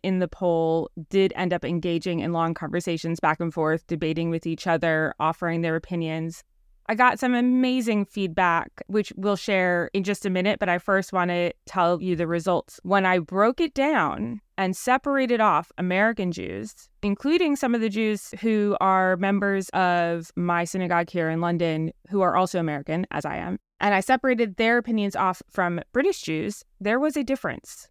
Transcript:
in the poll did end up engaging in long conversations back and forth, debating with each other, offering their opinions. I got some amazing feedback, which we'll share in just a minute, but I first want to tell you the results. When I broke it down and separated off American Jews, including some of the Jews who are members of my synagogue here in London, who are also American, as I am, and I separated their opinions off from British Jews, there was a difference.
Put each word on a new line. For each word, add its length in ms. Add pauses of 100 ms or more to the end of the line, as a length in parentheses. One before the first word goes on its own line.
in 160
the 100
poll 600 (180)
did 280
end 180
up 100
engaging 560
in 140
long 180
conversations 680
back 220
and 140
forth, 320
debating 420
with 180
each 200
other, 520
offering 440
their 120
opinions. 720 (420)
I 100
got 220
some 160
amazing 680
feedback, 680 (180)
which 280
we'll 200
share 580
in 100
just 220
a 40
minute, 300
but 80
I 80
first 380
want 160
to 200 (140)
tell 380
you 120
the 120
results. 560
When 240
I 140
broke 380
it 140
down 680 (160)
and 180
separated 640
off 380
American 520
Jews, 600 (120)
including 540
some 180
of 60
the 80
Jews 520
who 420
are 340
members 540
of 680
my 280
synagogue 440
here 220
in 100
London, 500 (200)
who 100
are 160
also 240
American, 520
as 120
I 120
am, 220 (220)
and 140
I 60
separated 560
their 220
opinions 380
off 340
from 300 (120)
British 280
Jews, 440 (160)
there 200
was 160
a 80
difference. 680